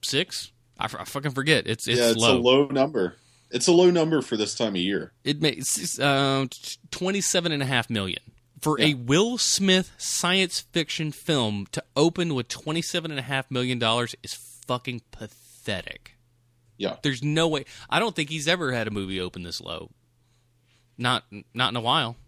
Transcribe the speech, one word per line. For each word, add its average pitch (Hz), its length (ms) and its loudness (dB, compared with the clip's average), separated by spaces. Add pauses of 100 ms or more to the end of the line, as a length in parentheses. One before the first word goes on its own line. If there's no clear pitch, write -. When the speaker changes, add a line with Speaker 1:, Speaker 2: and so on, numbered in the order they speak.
Speaker 1:
Six? - 500 -4 (280)
I, - 60 -4
f-, - 140 -6
I - 40 -10
fucking 139 280 -6
forget. 135 360 2
It's, 113 200 -4
it's 120 120 2
Speaker 2:
Yeah, 117 120 6
it's 113 80 2
Speaker 1:
low. 113 180 6
Speaker 2:
a - 20 4
low 131 280 6
number. 135 480 0 (360)
It's - 160 0
a 180 40 6
low 180 180 8
number 160 320 4
for 120 160 -4
this 104 180 -2
time 107 200 0
of 90 60 0
year. 92 320 -2 (100)
Speaker 1:
It 147 180 -2
made 156 180 0
s-, - 400 -4
uh, 135 500 2
t-, - 280 -12 (140)
twenty-seven 180 600 -2
and 143 120 -2
a - 20 -2
half 131 240 -2
million 98 300 -2 (400)
for 151 200 0
a 151 80 4
Speaker 2:
Yeah. 147 80 2
Speaker 1:
Will 165 420 2
Smith 185 600 2
science 185 600 0
fiction 156 520 -4
film 107 600 -2
to - 120 -8 (120)
open 165 400 2
with 123 140 -4
twenty-seven 160 600 -4
and 143 80 -6
a 127 40 -10
half 135 260 -4
million 127 300 -2
dollars 117 440 0
is - 100 -10 (340)
fucking 123 340 -4 (100)
pathetic. - 1040 -12 (640)
Speaker 2:
Yeah. 95 260 -4
Speaker 1:
There's 131 200 -2
no 156 240 2
way. 147 180 -2 (240)
I 156 100 2
don't 214 160 -2
think 151 140 -2
he's 156 180 -6
ever 165 240 0
had 117 160 -2
a 107 40 -4
movie 95 300 -4
open 90 220 -8
this 85 180 -10
low. 82 300 -12 (1040)
Not, 123 260 0 (300)
not 120 180 0
in 117 40 -6
a 120 60 -2
while. 120 340 0 (120)